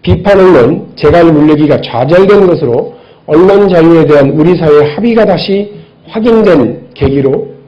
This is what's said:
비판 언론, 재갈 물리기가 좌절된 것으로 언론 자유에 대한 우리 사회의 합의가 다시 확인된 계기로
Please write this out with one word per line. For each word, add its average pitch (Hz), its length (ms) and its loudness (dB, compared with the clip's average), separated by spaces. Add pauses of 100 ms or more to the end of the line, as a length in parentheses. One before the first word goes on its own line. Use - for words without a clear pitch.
비판 196 360 0
언론, 175 580 2
재갈 165 360 2
물리기가 151 480 0
좌절된 185 680 0
것으로 147 480 -4 (320)
언론 196 420 2
자유에 165 360 2
대한 143 260 2
우리 160 260 0
사회의 147 380 0
합의가 220 300 0
다시 196 480 -4 (340)
확인된 214 880 -2
계기로 135 540 -4 (200)